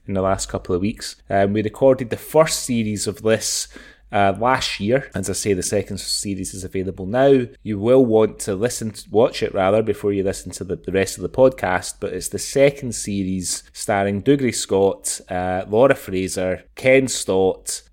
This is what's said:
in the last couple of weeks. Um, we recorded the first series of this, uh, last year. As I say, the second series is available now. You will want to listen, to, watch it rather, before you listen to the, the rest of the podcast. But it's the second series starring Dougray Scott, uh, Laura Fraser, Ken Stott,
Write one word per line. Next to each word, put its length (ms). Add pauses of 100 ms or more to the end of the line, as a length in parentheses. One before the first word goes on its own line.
in 80
the 80
last 280
couple 240
of 80
weeks. 340 (140)
Um, 240
we 80
recorded 480
the 80
first 460
series 420
of 160
this, 460 (440)
uh, 280
last 400
year. 340
As 160
I 40
say, 180
the 100
second 360
series 540
is 120
available 420
now. 400 (160)
You 160
will 260
want 360
to 160
listen, 340
to, 180
watch 320
it 140
rather, 300
before 280
you 120
listen 260
to 140
the, 100
the 160
rest 260
of 60
the 60
podcast. 720
But 120
it's 160
the 120
second 560
series 640 (100)
starring 520
Dougray 280
Scott, 680 (100)
uh, 380
Laura 260
Fraser, 680 (100)
Ken 320
Stott, 760 (100)